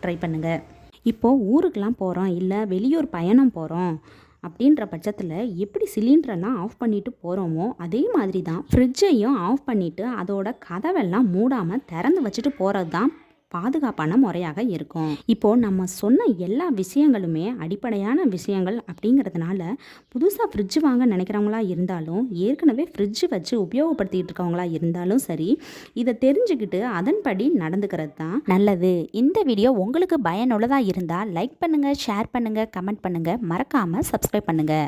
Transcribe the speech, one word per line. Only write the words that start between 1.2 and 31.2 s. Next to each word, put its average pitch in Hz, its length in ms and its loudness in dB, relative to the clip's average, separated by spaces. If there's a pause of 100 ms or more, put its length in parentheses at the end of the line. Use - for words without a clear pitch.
ஊருக்கெல்லாம் 247 520 0
போறோம், 185 360 0
இல்ல 196 240 0 (100)
வெளியூர் 269 440 0
பயணம் 226 400 6
போறோம் 165 340 -2 (540)
அப்படின்ற 247 440 2
பட்சத்துல 196 420 -6 (320)
எப்படி - 300 0
சிலிண்டரெல்லாம் 233 720 2
ஆஃப் - 180 -10
பண்ணிட்டு 214 300 -2 (100)
போறோமோ 175 440 -2 (200)
அதே 214 160 -2 (140)
மாதிரி 190 340 -2
தான் 165 220 -4
ஃப்ரிட்ஜையும் 254 680 4 (120)
ஆஃப் 277 200 -2
பண்ணிட்டு 185 360 -2 (160)
அதோட 196 340 -4 (120)
கதவெல்லாம் 226 680 0
மூடாம 220 480 0 (100)
திறந்து 277 320 2
வச்சுட்டு 240 340 -2
போறது 190 380 0
தான் 254 120 2 (440)
பாதுகாப்பான 208 680 -2
முறையாக 175 400 -2 (120)
இருக்கும். 156 380 -4 (200)
இப்போ 214 180 2 (120)
நம்ம 190 220 0 (140)
சொன்ன 269 260 4 (220)
எல்லா 262 200 -2 (140)
விஷயங்களுமே 190 640 2 (200)
அடிப்படையான 208 720 -2
விஷயங்கள் 190 420 -2 (140)
அப்படிங்கிறதுனால 190 680 0 (520)
புதுசா 392 380 0
ஃப்ரிட்ஜ் 196 260 -4 (100)
வாங்க 254 260 4
நினைக்கிறவங்களா 208 480 0 (120)
இருந்தாலும் 175 540 -2 (200)
ஏற்கனவே 285 440 2
ஃப்ரிட்ஜ் 208 320 -2 (120)
வச்சு 180 200 -4 (100)
உபயோகப்படுத்திட்டு 190 680 -2
இருக்கவங்களா 175 360 -2 (100)
இருந்தாலும் 175 520 0
சரி, 160 200 -4 (540)
இதை 233 120 0 (120)
தெரிஞ்சுக்கிட்டு 277 560 2 (160)
அதன்படி 247 500 0 (140)
நடந்துக்கிறது 160 600 -4
தான் 175 160 -4 (140)
நல்லது. 185 420 4 (280)
இந்த 349 160 4 (120)
வீடியோ 226 220 4 (140)
உங்களுக்கு 330 320 0 (120)
பயனுள்ளதா 240 500 2 (120)
இருந்தா 175 280 -2 (180)